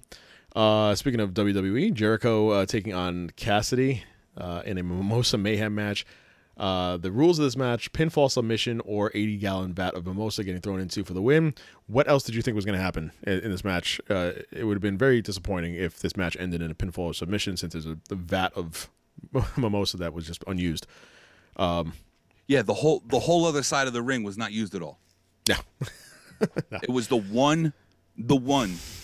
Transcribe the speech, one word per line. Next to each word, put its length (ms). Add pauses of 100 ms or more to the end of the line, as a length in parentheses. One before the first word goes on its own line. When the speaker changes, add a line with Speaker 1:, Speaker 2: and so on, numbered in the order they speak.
(560)
Speaker 1:
Uh, 400
speaking 240
of 140
W 200
W 240
E, 140
Jericho, 580
uh, 160
taking 280
on 420
Cassidy, 680 (340)
uh, 280
in 120
a 60
Mimosa 540
Mayhem 380
match. 300 (520)
Uh, 400
the 140
rules 280
of 60
this 100
match, 380
pinfall 360
submission 520
or 340
eighty 220
gallon 360
vat 220
of 100
mimosa 380
getting 180
thrown 180
into 240
for 100
the 80
win. 340 (320)
What 200
else 160
did 120
you 80
think 120
was 100
gonna 120
happen 340 (120)
in, 160
in 120
this 120
match? 360 (100)
Uh, 240 (180)
it 140
would 100
have 60
been 160
very 240
disappointing 540
if 240
this 160
match 240
ended 220
in 80
a 60
pinfall 300
or 80
submission, 440
since 160
there's 140
a, 100 (140)
a 40
vat 400
of 340 (340)
<laughs> 340
mimosa 400
that 160
was 140
just 180
unused. 400 (720)
Um, 380 (540)
Speaker 2:
Yeah, 140
the 140
whole, 320
the 140
whole 240
other 180
side 240
of 60
the 100
ring 200
was 140
not 140
used 240
at 80
all. 160 (520)
Speaker 1:
Yeah. 380
<laughs> 580 (240)
No. 100
Speaker 2:
It 80
was 180
the 100
one, 540 (460)
the 180
one 380 (300)